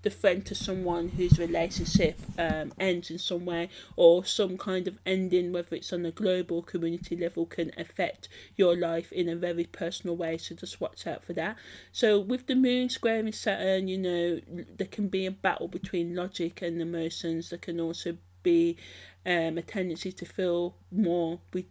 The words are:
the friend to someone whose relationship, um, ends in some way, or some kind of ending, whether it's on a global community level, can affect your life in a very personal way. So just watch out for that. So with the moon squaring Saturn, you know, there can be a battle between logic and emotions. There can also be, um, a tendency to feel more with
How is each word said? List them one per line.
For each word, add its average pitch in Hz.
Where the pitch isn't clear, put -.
the 202
friend 190
to -
someone 175
whose 180
relationship, 170
um, 156
ends 175
in 170
some 175
way, 170
or 175
some 185
kind 185
of 202
ending, 180
whether 175
it's -
on 175
a 165
global 180
community 170
level, 170
can 165
affect -
your 180
life 165
in 170
a 170
very 170
personal 170
way. 165
So -
just -
watch -
out -
for 175
that. 170
So 208
with 208
the 254
moon 254
squaring 220
Saturn, 190
you 185
know, 175
there 190
can 202
be 190
a 185
battle 185
between 175
logic 180
and 170
emotions. 165
There 170
can 170
also 170
be, 170
um, 165
a 170
tendency 185
to 185
feel 175
more 170
with 185